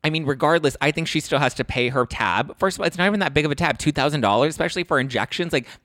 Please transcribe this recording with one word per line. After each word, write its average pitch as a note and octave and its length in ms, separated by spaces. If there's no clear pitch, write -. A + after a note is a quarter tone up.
I D#3 60
mean, D#3 160
regardless, D3 560
I C#3+ 80
think D#3+ 180
she D#3+ 100
still C#3+ 200
has C3+ 160
to C3 100
pay B2 240
her B2+ 160
tab. G#2+ 540
First F#3+ 180
of - 60
all, E3+ 40
it's E3+ 120
not F3+ 80
even G3+ 140
that D#3 120
big D3 140
of D3+ 40
a C#3+ 40
tab, E3 240
two D#3 120
thousand D3 300
dollars, A2+ 300
especially E3 340
for D3 160
injections. A#2+ 520
Like, C3 140